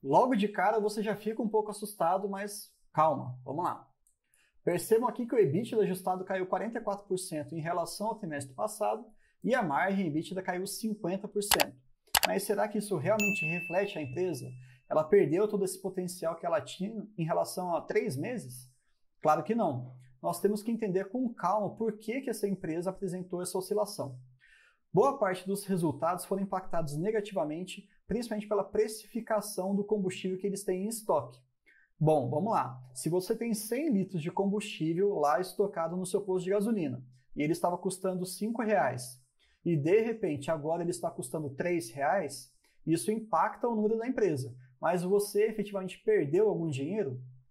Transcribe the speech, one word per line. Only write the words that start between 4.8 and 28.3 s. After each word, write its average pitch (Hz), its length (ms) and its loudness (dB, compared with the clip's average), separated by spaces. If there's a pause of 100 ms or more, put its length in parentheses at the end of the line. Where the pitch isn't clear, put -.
aqui 240 160 -4
que 233 100 -2
o 247 40 6
ebitda 202 420 4
ajustado 185 440 0
caiu 185 200 -2
quarenta 202 360 -2
e - 20 -14
quatro 202 240 -4
por 185 100 -2
cento 156 380 -6
em 165 60 -4
relação 170 480 -2
ao 220 80 -4
trimestre 156 360 -8
passado 220 540 -2 (380)
e 214 100 4
a 254 80 2
margem 180 460 2
ebitda 165 340 -2
caiu 185 240 -4
cinquenta 196 640 -4
por 208 120 -2
cento. - 360 2 (500)
Mas 190 160 0
será 202 240 2
que 214 120 -2
isso 202 180 -2
realmente 190 500 0
reflete 175 500 -2
a 156 60 -6
empresa? 139 420 -4 (460)
Ela 151 140 4
perdeu 185 420 6
todo 208 180 0
esse 185 160 -4
potencial 180 540 -4
que 165 100 -14
ela 165 160 2
tinha 202 460 -8 (100)
em 160 80 0
relação 170 520 0
a 143 40 0
três 208 360 0
meses? 165 520 -8 (540)
Claro 156 220 4
que 220 100 0
não. 170 380 0 (280)
Nós 170 200 -2
temos 208 240 2
que 233 80 0
entender 196 380 -2
com 247 220 -2
calma 190 440 0
por 220 160 -2
que 233 300 -6
que 262 80 -6
essa 208 180 -2
empresa 175 420 -2
apresentou 180 500 -6
essa 180 160 -6
oscilação. 202 640 -4 (720)
Boa 269 240 4
parte 185 300 -2
dos 196 180 -4
resultados 175 600 0
foram 196 180 -2
impactados 170 560 -2
negativamente, 185 920 -4 (180)
principalmente 214 400 -2